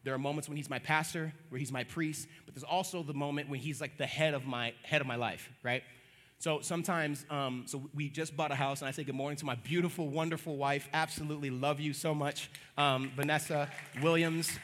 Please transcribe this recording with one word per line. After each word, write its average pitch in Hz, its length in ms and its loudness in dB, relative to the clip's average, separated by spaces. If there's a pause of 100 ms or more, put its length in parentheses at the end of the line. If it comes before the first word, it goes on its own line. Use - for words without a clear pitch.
There 135 120 0
are 131 40 0
moments 147 300 -2
when 147 80 -4
he's 139 120 -4
my 127 100 -2
pastor, 156 520 2 (180)
where 127 100 -6
he's 123 120 -4
my 127 120 -2
priest, 156 440 -4 (200)
but 143 80 -16
there's 127 80 -12
also 180 400 0
the 147 100 -4
moment 143 360 -2
when 135 100 -2
he's, 143 200 -4
like, 147 180 -6
the 139 100 0
head 156 260 4
of 131 140 -2
my, 120 340 0
head 151 180 4
of 139 60 2
my 123 100 -2
life, 113 360 -2 (100)
right? 123 220 0 (580)
So 151 200 2
sometimes, 165 680 0
um, 131 380 -2
so 143 260 -6
we 147 140 -2
just 151 300 -6
bought 156 120 2
a 139 60 0
house, 139 240 2
and 139 80 -4
I 135 40 -2
say 147 120 -6
good 135 100 -4
morning 139 260 -2
to 151 60 -6
my 127 100 0
beautiful, 160 520 0
wonderful 160 480 0
wife. 139 380 2
Absolutely 151 560 0
love 139 320 2
you 151 100 0
so 151 240 0
much, 143 340 -2 (280)
um, 135 360 4
Vanessa 147 560 2 (320)
Williams. 165 640 4